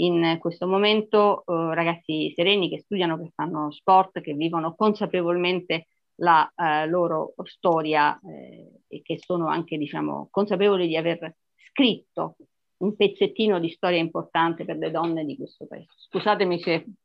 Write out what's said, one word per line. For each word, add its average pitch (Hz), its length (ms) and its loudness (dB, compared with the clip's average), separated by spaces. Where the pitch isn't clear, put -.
in 170 380 2
questo 170 280 -6
momento, 208 800 2
eh, 165 280 -2
ragazzi 160 600 -2
sereni 185 340 2
che 143 120 -8
studiano, 175 380 -2
che 165 160 -12
fanno 151 360 -4
sport, 190 500 2
che 160 140 -8
vivono 165 400 -2
consapevolmente 175 1120 0
la, 160 380 4
eh, 156 320 0
loro 165 480 -2
storia, 156 760 0
eh, 127 680 -20
e - 160 -16
che 160 160 -6
sono 170 300 -4
anche, 160 300 -2
diciamo, 147 520 -6
consapevoli 196 560 2
di 160 100 -2
aver 165 400 -4
scritto 175 680 0
un 208 160 -2
pezzettino 202 640 2
di 165 100 -2
storia 180 300 0
importante 165 640 -2
per 160 140 -6
le 160 120 -4
donne 165 360 -2
di 139 100 -8
questo - 300 -14
paese. - 300 -18
Scusatemi 190 640 -2
se 165 260 -2